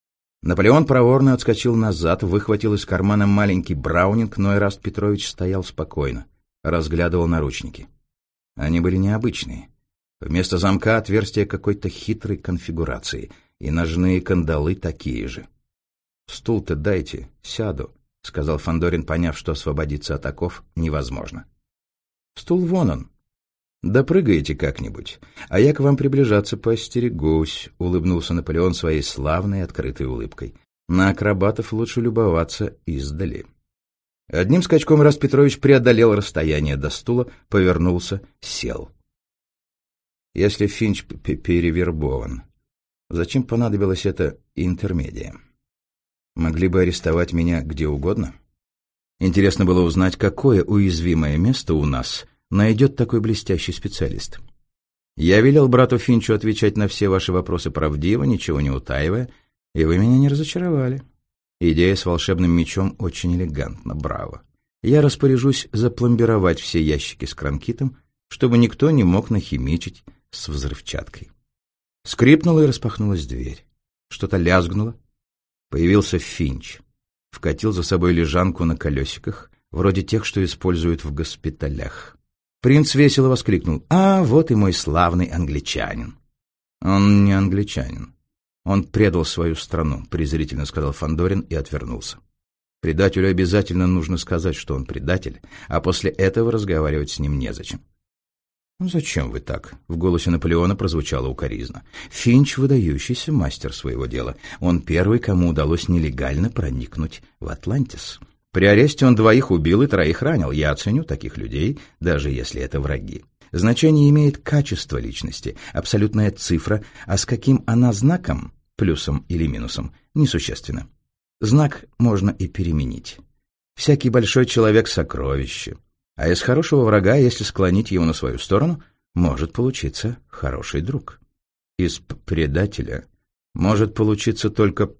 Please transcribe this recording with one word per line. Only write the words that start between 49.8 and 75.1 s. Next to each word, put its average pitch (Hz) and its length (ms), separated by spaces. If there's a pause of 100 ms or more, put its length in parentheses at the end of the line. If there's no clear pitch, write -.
узнать, 90 340
какое 104 480
уязвимое 82 720
место 101 360
у 76 120
нас 65 400 (240)
найдет 110 460
такой 120 240
блестящий 104 520
специалист. - 680 (800)
«Я 92 240
велел 139 260
брату 123 300
Финчу 113 360
отвечать 107 440
на 104 100
все 98 220
ваши 92 220
вопросы 87 380
правдиво, 76 540
ничего 92 380
не 71 100
утаивая, 76 580 (460)
и 80 80
вы 82 140
меня 117 200
не 139 120
разочаровали. 143 720 (560)
Идея 87 360
с - 100
волшебным 87 460
мечом 87 460
очень 87 380
элегантна, 76 580
браво. - 480 (400)
Я 147 200
распоряжусь 135 720
запломбировать 113 880
все - 220
ящики 76 440
с - 100
кранкитом, 71 640 (320)
чтобы 120 280
никто 120 320
не 143 140
мог 92 260
нахимичить 82 720 (280)
с - 180
взрывчаткой». - 800 (720)
Скрипнула 156 600
и - 20
распахнулась 104 640
дверь. 64 380 (440)
Что-то - 280
лязгнуло. 92 580 (760)